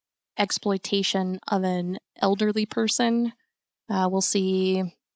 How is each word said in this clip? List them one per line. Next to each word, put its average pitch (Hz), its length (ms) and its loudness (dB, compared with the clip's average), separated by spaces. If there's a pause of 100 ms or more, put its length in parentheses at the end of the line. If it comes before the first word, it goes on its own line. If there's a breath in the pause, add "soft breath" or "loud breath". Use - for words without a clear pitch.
(360)
exploitation 190 1120 -2
of 190 160 0
an 180 360 -2 (200)
elderly 208 460 2
person. 233 680 0 (540)
Uh, 190 240 0
we'll 190 100 0
see 190 720 0 (200)